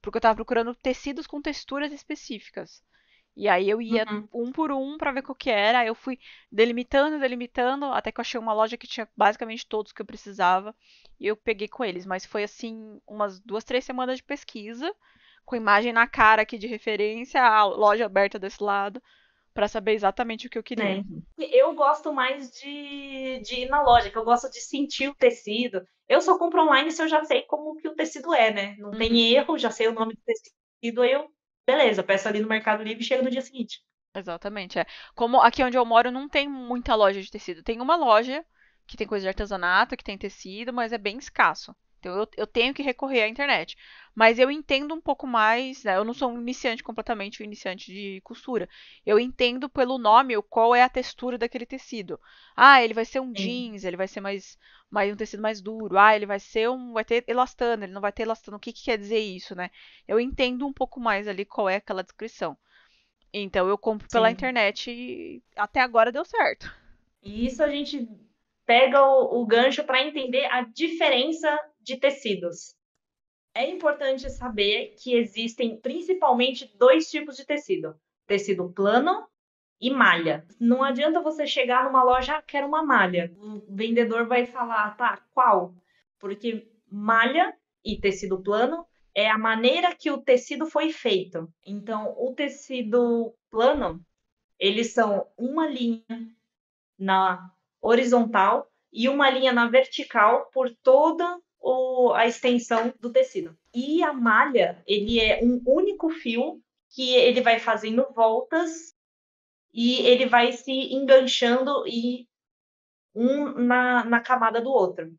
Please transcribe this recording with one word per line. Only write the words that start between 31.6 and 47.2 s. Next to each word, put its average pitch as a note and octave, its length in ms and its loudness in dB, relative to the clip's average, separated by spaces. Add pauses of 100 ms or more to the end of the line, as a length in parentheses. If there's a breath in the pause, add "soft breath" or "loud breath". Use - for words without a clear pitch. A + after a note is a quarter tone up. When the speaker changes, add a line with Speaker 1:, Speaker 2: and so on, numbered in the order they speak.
Speaker 2:
beleza, A#3+ 360 4
peço G3 260 0
ali G#3 120 -2
no G#3+ 80 -2
Mercado G#3+ 340 -2
Livre A3 200 -8
e - 40 -6
chega C4 160 0
no B3+ 80 -2
dia C4 120 -6
seguinte. - 400 -12 (320)
Speaker 1:
Exatamente, F#3+ 640 -10
é. E3+ 80 -2 (280 loud breath)
Como A#3 260 4
aqui A#3+ 220 6
onde B3 140 0
eu B3 80 4
moro A#3 260 4
não C4+ 180 -8
tem C#4+ 200 -2
muita B3 460 -4
loja G3+ 260 4
de F#3+ 100 -14
tecido. F3 320 -12
Tem A#3 180 -6
uma C4+ 160 0
loja B3+ 480 2 (420)
que - 100 -20
tem G#3+ 100 -6
coisa G3+ 180 -6
de F#3+ 40 -2
artesanato, G3 680 -2
que - 80 -16
tem G3+ 140 -12
tecido, G3+ 540 -12
mas A#3 200 -4
é A#3 60 -6
bem G3+ 200 -6
escasso. - 560 -2 (240)
Então F3+ 200 -8
eu, A3 180 -2
eu G#3+ 100 -4
tenho B3 280 0
que C#4+ 80 -10
recorrer C4+ 400 -2
à G#3+ 60 0
internet. A#3+ 480 -4 (380 loud breath)
Mas A3+ 240 6
eu B3+ 120 4
entendo D4 440 -4
um D#4+ 60 -12
pouco C#4+ 260 -6
mais, A#3+ 560 0
né? G3 140 0
Eu G3+ 80 0
não A3+ 100 -6
sou B3+ 160 -4
um A#3+ 100 -12
iniciante A#3+ 420 -6
completamente, A3 600 -10